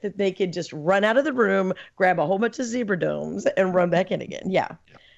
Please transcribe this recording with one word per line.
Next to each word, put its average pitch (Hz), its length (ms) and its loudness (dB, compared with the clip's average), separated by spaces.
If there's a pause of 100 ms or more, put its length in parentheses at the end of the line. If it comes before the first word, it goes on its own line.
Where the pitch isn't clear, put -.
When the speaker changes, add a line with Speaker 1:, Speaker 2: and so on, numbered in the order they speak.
Speaker 1:
that 202 160 -8
they 196 140 0
can 190 200 -2
just 170 220 -8
run 185 320 2
out 226 100 4
of 277 80 4
the 302 80 -2
room, 190 420 2 (220)
grab 185 240 2
a 156 60 2
whole 185 120 0
bunch 226 220 -2
of 262 60 -4
zebra 220 340 -2
domes, 156 460 -2
and 185 280 2
run 175 160 4
back 170 220 2
in 151 100 -2
again. - 240 -12
Yeah. 185 220 0 (220)
Speaker 2:
Yeah. - 80 -20 (200)